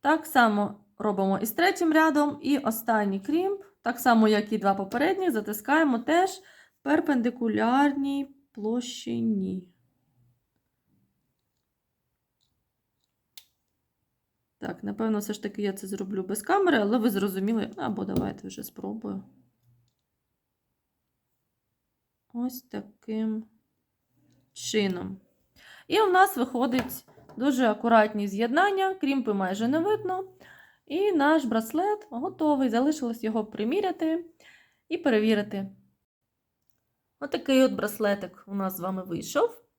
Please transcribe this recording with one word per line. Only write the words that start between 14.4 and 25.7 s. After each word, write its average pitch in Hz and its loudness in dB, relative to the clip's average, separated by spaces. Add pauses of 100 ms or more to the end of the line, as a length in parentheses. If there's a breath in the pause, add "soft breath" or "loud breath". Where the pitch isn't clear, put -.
Так, - -12
напевно, 208 -4
все 208 -6
ж - -10
таки 208 -8
я 202 -2
це 196 -12
зроблю 190 -6
без 190 -6
камери, 359 2
але 214 2
ви 233 2
зрозуміли, 196 -2
або 196 -4
давайте 196 -4
вже 196 -12
спробую. 190 -10 (3000)
Ось 247 -6
таким 220 -8 (1080)
чином. 190 -2 (720 loud breath)